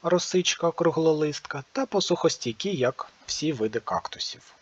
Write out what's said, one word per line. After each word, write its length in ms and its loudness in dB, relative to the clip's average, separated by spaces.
росичка 680 2
круглолистка 1000 0
та 140 -2
посухостійкі, 880 0
як 320 0
всі 280 -2
види 260 -2
кактусів. 840 -8